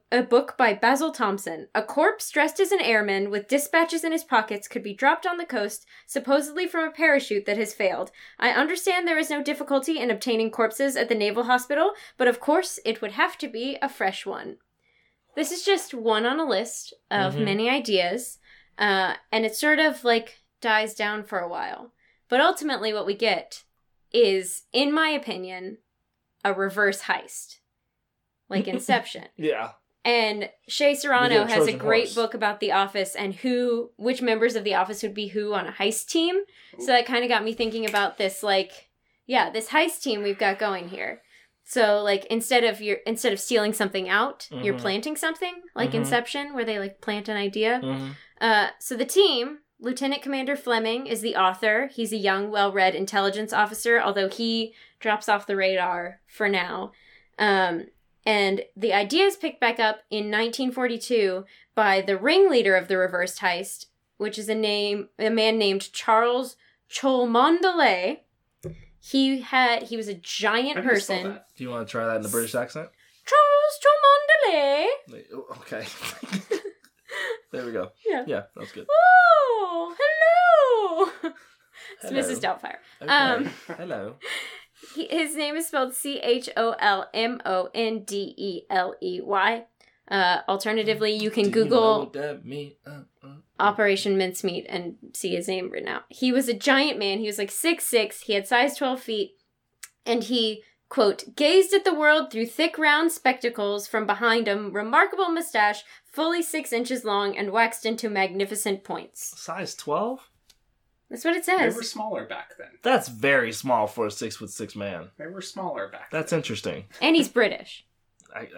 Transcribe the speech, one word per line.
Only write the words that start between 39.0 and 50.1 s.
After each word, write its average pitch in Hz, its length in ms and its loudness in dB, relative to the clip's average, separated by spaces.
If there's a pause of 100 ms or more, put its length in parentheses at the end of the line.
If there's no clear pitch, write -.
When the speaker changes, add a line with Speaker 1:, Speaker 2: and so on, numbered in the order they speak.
Speaker 1:
yeah, 220 240 2
this 220 180 -6
heist 320 340 0
team 214 200 -2
we've 202 160 -2
got 196 200 0
going 190 300 -4
here. - 340 -10 (420)
So, 208 380 4
like, 202 280 0
instead 233 340 2
of 208 160 0
your, 208 160 -2 (100)
instead 226 280 0
of 196 60 -6
stealing 214 340 0
something 196 340 -2
out, 220 420 0
you're 208 220 -4
Speaker 2:
Mm-hmm. - 80 -4
Speaker 1:
planting 226 360 -4
something, 349 440 -6 (140)
like 247 160 -2
Speaker 2:
Mm-hmm. 226 80 -2
Speaker 1:
Inception, 277 560 -2
where 247 100 -4
they, 214 140 -4
like, 196 240 -10
plant 208 260 -6
an 214 80 -4
idea. 214 480 0
Speaker 2:
Mm-hmm. 139 280 -6 (280)
Speaker 1:
Uh, 214 280 4 (100)
so - 180 -8
the 240 80 0
team, 294 540 2 (200)
Lieutenant 269 440 -4